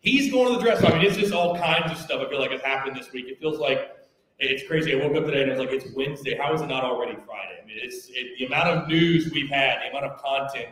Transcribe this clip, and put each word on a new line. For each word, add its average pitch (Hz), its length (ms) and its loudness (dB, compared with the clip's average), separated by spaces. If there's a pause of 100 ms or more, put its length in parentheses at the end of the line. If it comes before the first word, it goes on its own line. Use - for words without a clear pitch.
he's 277 320 4
going 247 200 6
to 233 60 2
the - 40 -2
draft. 220 200 4
So, 185 40 8
I 160 120 6
mean, 175 60 6
it's 202 120 4
just 202 160 0
all 175 240 2
kinds 165 340 2
of - 80 -8
stuff 135 260 -4
I 127 60 -6
feel 143 80 -4
like 127 140 -2
has 131 80 -6
happened 135 360 -4
this 123 140 -14
week. 127 160 -10
It 135 140 -12
feels 156 180 -2
like 135 320 0 (480)
it's 135 300 0
crazy. 151 260 0
I 139 100 2
woke 147 120 2
up 156 80 0
today 143 180 2
and 131 80 2
I 131 60 -2
was 131 80 -2
like, 131 100 -4
"It's - 220 -6
Wednesday. 143 400 -4
How 143 180 0
is 160 60 0
it 143 60 -4
not 131 180 -2
already 120 320 -2 (100)
Friday?" 95 340 -12
I 107 60 -20
mean, 110 140 -16
it's, 123 300 -12
it, 123 280 -8
the 127 80 -4
amount 156 220 0
of 160 200 0
news 165 440 4
we've 139 160 -2
had, 135 320 2
the 127 160 -8
amount 135 160 -4
of - 100 -16
content, 135 500 -4